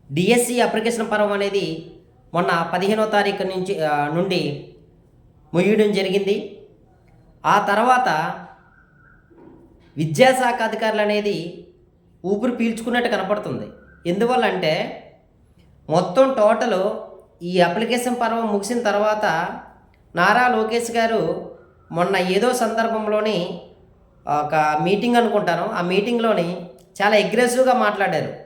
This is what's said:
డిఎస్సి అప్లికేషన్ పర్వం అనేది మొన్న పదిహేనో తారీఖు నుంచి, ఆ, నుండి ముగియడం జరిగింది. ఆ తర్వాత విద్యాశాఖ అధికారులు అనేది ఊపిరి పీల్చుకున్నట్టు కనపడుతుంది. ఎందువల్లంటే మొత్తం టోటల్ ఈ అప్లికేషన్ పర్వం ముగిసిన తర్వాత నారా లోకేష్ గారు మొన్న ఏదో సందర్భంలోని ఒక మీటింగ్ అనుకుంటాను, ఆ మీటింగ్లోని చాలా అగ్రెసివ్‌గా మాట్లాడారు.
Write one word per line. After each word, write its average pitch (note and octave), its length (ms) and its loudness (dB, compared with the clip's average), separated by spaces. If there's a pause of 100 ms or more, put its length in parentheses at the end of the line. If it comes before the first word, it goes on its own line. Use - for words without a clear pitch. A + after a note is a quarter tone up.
(120)
డిఎస్సి A#3+ 500 2
అప్లికేషన్ A3 500 -2
పర్వం G#3 200 0
అనేది G3 600 -4 (420)
మొన్న E3+ 400 0
పదిహేనో G#3 320 0
తారీఖు G3+ 380 0
నుంచి, F#3 400 -4
ఆ, D3 300 0
నుండి E3+ 540 -2 (840)
ముగియడం G#3 380 4
జరిగింది. G3 680 -2 (840)
ఆ G3 220 4
తర్వాత G3+ 640 2 (1600)
విద్యాశాఖ A#3+ 640 2
అధికారులు G#3+ 400 -2
అనేది G3+ 680 -2 (580)
ఊపిరి G#3+ 300 0
పీల్చుకున్నట్టు A#3 540 -2
కనపడుతుంది. F#3 560 -4 (440)
ఎందువల్లంటే G3 960 0 (840)
మొత్తం F#3 480 2
టోటల్ G#3+ 460 2 (600)
ఈ F3 160 0
అప్లికేషన్ A3+ 600 0
పర్వం A3+ 320 -2
ముగిసిన A#3 280 -2
తర్వాత G#3+ 440 0 (880)
నారా G#3+ 320 4
లోకేష్ A3+ 440 0
గారు A3+ 580 -2 (420)
మొన్న F#3 260 0
ఏదో G3 360 2
సందర్భంలోని G#3+ 1080 -2 (680)
ఒక D3+ 560 0
మీటింగ్ G#3 320 2
అనుకుంటాను, G3+ 540 2
ఆ F3+ 120 -4
మీటింగ్లోని F#3+ 840 0 (380)
చాలా G#3 120 4
అగ్రెసివ్‌గా A#3+ 580 4
మాట్లాడారు. G3 600 0 (120)